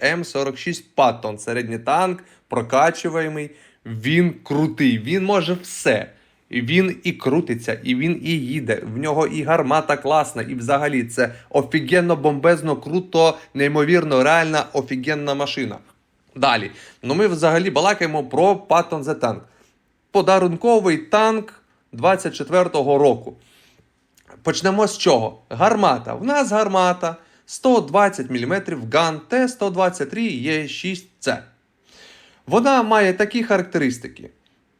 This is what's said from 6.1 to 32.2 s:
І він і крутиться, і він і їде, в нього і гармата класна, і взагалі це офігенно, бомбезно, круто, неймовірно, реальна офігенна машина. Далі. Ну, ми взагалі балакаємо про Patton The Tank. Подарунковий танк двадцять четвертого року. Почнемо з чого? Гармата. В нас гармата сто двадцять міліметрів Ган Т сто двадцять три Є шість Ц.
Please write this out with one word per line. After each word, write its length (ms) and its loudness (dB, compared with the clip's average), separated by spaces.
І 120 -4
він 420 0
і 80 -2
крутиться, 720 -2
і 120 0
він 280 -2
і 80 -4
їде, 520 -4
в 40 -8
нього 300 0
і 160 -4
гармата 540 0
класна, 440 0
і 140 -8
взагалі 480 0
це 300 -2
офігенно, 680 2
бомбезно, 600 0
круто, 640 0
неймовірно, 680 2
реальна 500 2
офігенна 640 -4
машина. 420 -6
Далі. 360 -4
Ну, 120 -4
ми 120 2
взагалі 420 0
балакаємо 540 0
про 300 2
Patton 340 0
The 120 -4
Tank. 240 -4
Подарунковий 840 4
танк 680 0
двадцять 440 0
четвертого 600 0
року. 380 2
Почнемо 440 2
з 100 -6
чого? 520 2
Гармата. 640 2
В 100 -10
нас 280 0
гармата 640 0
сто 360 2
двадцять 480 0
міліметрів 500 -4
Ган 340 2
Т 200 0
сто 220 -4
двадцять 400 -2
три 140 -6
Є 440 -4
шість 400 -10
Ц. 240 -4